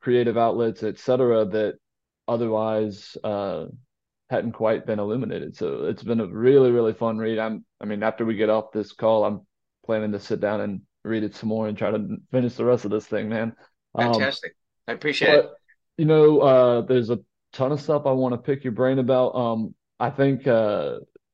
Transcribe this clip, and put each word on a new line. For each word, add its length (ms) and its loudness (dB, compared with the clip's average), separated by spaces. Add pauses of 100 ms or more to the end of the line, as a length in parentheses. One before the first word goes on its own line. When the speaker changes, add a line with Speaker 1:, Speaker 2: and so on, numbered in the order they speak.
Speaker 1:
creative 360 0
outlets, 460 0
et 160 -6
cetera, 460 2
that 300 -2 (520)
otherwise, 960 -4
uh, 420 -6 (640)
hadn't 220 -4
quite 340 -2
been 120 -4
illuminated. 560 -6
So 300 -6
it's 180 -6
been 180 -2
a 60 -4
really, 440 4
really 240 2
fun 240 -4
read. 200 -4
I'm, 260 -6 (160)
I 40 -14
mean, 180 -6
after 220 -2
we 120 -2
get 120 2
off 240 0
this 200 -6
call, 320 2
I'm 220 -4 (380)
planning 280 -2
to 60 -4
sit 220 -6
down 220 -2
and 180 -6 (240)
read 200 -4
it 120 -8
some 140 -6
more 180 -2
and 80 -6
try 140 -2
to 260 -4 (160)
finish 220 0
the 100 -4
rest 220 2
of 40 -4
this 160 -4
thing, 220 -4
man. 260 -4 (400)
Um, 200 0
Speaker 2:
Fantastic. 420 -4 (320)
I 40 -6
appreciate 360 -2
Speaker 1:
but, 160 6
Speaker 2:
it. 60 -12 (480)
Speaker 1:
you 80 2
know, 340 6
uh, 400 6
there's 300 0
a 80 0 (340)
ton 180 -2
of 100 -2
stuff 260 -2
I 60 2
wanna 260 0
pick 260 -4
your 80 -4
brain 260 2
about. 360 2
Um, 400 -4 (260)
I 100 -2
think, 360 0
uh, 540 0 (340)